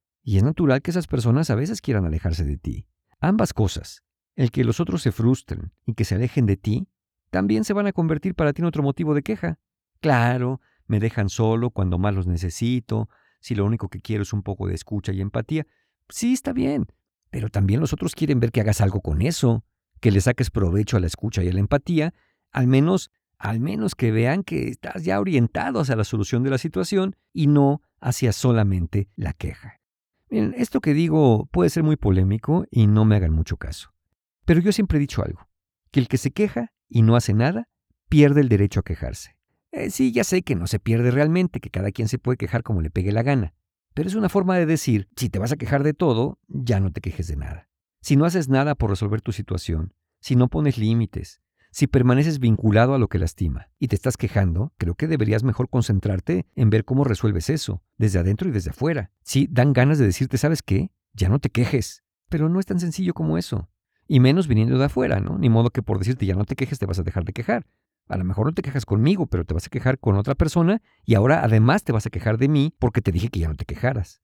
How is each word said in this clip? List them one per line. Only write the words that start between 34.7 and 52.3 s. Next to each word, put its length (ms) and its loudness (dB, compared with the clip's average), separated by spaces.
siempre 260 4
he 20 2
dicho 240 -2
algo, 240 -10
que 80 2
el 80 2
que 100 0
se 140 -4
queja 420 -2
y 120 2
no 140 6
hace 180 2
nada, 360 0
pierde 320 8
el 80 2
derecho 300 2
a 40 0
quejarse. 540 -10
Eh, 180 -8
sí, 220 0
ya 120 0
sé 200 0
que 120 -2
no 120 -4
se 120 -2
pierde 320 0
realmente, 480 0
que 100 -12
cada 220 -4
quien 160 -4
se 100 -4
puede 200 -2
quejar 260 -4
como 180 -2
le 80 -4
pegue 220 -2
la 120 0
gana. 300 -2
Pero 160 -4
es 60 -4
una 140 0
forma 280 0
de 80 2
decir, 500 0
si 140 -4
te 100 -6
vas 120 -2
a 60 -4
quejar 260 -2
de 100 0
todo, 540 0
ya 320 -2
no 120 0
te 100 -10
quejes 260 -6
de 80 -6
nada. 340 -12
Si 140 2
no 100 6
haces 220 0
nada 280 2
por 140 0
resolver 320 -2
tu 100 -4
situación, 640 -6
si 160 -2
no 120 6
pones 300 -2
límites, 640 -2
si 160 0
permaneces 520 2